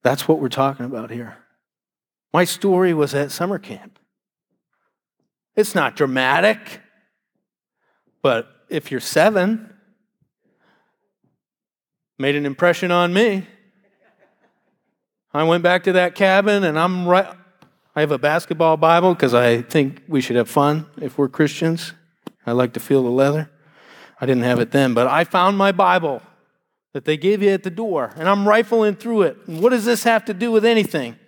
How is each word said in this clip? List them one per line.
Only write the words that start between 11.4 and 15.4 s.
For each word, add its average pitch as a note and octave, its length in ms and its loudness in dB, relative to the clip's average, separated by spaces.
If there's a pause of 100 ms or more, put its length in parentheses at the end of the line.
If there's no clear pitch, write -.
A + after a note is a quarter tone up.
made C#3 180 -2
an C#3+ 100 -4
impression F3 460 0
on F3 200 2
me. G3 360 0 (1900)
I D3 80 0